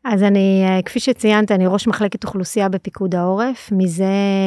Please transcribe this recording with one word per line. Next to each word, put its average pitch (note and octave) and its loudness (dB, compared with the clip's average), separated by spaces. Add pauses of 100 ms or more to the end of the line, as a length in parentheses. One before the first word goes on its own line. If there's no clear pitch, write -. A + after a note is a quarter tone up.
אז G#3 0
אני, G3 4
אה, F#3 2
כפי - -6
שציינת, G#3+ 2
אני F#3 2
ראש G3 0
מחלקת G#3 -2
אוכלוסייה G3 -4
בפיקוד F#3 -6
העורף G3 -2
מזה F#3 0 (400)